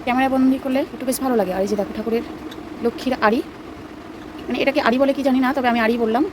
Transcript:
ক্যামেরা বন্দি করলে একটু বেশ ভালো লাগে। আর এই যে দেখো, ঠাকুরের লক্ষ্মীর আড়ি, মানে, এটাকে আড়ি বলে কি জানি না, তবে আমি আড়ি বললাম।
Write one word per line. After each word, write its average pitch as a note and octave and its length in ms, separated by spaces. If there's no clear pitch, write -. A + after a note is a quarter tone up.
ক্যামেরা B3+ 300
বন্দি C4 300
করলে C4 160
একটু D4 140
বেশ B3+ 160
ভালো C4 160
লাগে। F#3 160
আর F#3+ 80
এই G3+ 80
যে G#3+ 80
দেখো, G3 180
ঠাকুরের A3+ 260
লক্ষ্মীর B3 300
আড়ি, A3 140
মানে, B3 160
এটাকে C4+ 260
আড়ি A#3 140
বলে C#4 140
কি C#4+ 120
জানি C4 160
না, B3 120
তবে B3+ 160
আমি A#3 140
আড়ি A#3 80
বললাম। A3+ 280